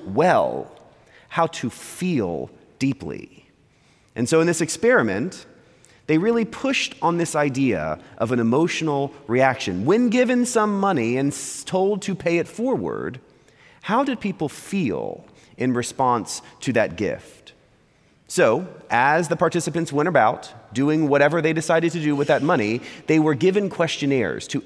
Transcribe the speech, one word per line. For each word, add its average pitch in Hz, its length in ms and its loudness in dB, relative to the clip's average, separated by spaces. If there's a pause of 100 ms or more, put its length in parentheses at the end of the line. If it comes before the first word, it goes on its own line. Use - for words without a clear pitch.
well 95 680 2 (580)
how 165 180 0
to - 220 -6
feel 101 800 -4 (300)
deeply. - 680 -6 (680)
And 120 120 -2
so 160 140 4
in 165 60 2
this 170 140 0
experiment, 160 840 0 (600)
they 156 100 4
really 226 280 2
pushed - 560 -4
on 170 160 0
this 170 180 -2
idea 123 640 0 (180)
of 117 140 -2
an 123 80 2
emotional 139 720 0 (140)
reaction. 120 580 0
When 226 240 4
given 247 360 2
some 208 340 0
money 131 380 0
and 139 140 0
s-, - 320 -12
told 190 400 -2
to 190 120 -4
pay 170 220 -2
it 165 100 -2
forward, 110 720 -4 (640)
how 233 220 0
did 269 160 -4
people 170 300 -4
feel 78 760 -4 (320)
in 127 160 0
response 120 680 0 (200)
to 135 120 -2
that 104 220 0
gift? - 460 -6 (880)
So, 151 340 4 (240)
as 143 380 2
the 165 80 0
participants 165 560 -2
went 151 160 0
about 131 460 2 (180)
doing 147 380 2
whatever 143 320 4
they 156 100 2
decided 165 400 0
to 170 80 -6
do 151 160 0
with 143 140 0
that 139 120 4
money, 120 380 0 (280)
they 160 120 4
were 156 140 2
given 185 360 2
questionnaires 139 800 -2
to - 180 -4